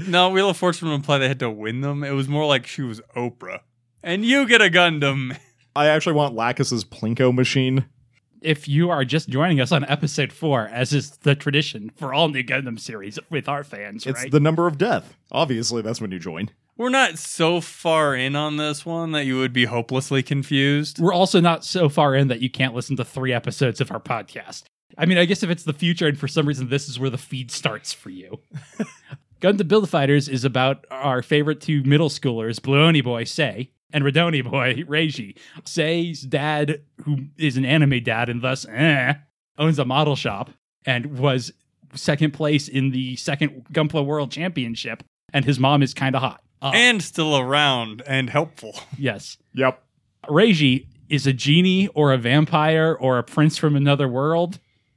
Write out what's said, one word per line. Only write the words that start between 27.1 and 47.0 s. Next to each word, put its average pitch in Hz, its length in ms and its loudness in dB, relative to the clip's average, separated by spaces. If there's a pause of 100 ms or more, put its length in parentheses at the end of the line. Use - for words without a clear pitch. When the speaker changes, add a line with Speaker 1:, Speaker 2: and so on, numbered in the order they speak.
Speaker 3:
the 117 80 -6
feed 127 320 -12
starts - 420 -6
for - 180 -16
you. - 280 -16 (500)
<laughs> - 520 -20
Gundam 196 260 2
Build 202 240 2
Fighters 143 380 4
is 131 160 -2
about 131 440 0
our 131 320 -2
favorite 147 400 0
two 147 220 -2
middle 147 260 4
schoolers, 113 520 -4
Bluoni 143 420 4
Boy 120 220 -4
Sei 123 480 -4 (200)
and 147 120 0
Redoni 143 440 2
Boy 131 360 -2
Reiji. 143 520 -4 (280)
Sei's 165 580 -2
dad, 147 600 -2 (200)
who 143 220 -4 (120)
is 143 200 -2
an 131 80 0
anime 139 400 4
dad 117 240 0
and 120 120 -4
thus, 127 280 -4
eh, 135 460 2 (440)
owns 151 220 2
a 131 40 2
model 143 300 2
shop 110 360 -6 (360)
and 127 320 -4
was 131 340 0 (420)
second 147 400 0
place 151 340 0
in 135 240 -2
the 127 240 -6
second 143 560 -4
Gunpla 151 340 -2
World 143 240 -4
Championship, 123 720 -8 (300)
and 139 120 2
his 139 140 2
mom 139 240 4
is 135 100 0
kinda 131 280 -2
hot. 127 200 -4 (200)
Uh, 139 140 -4
Speaker 1:
And 233 280 4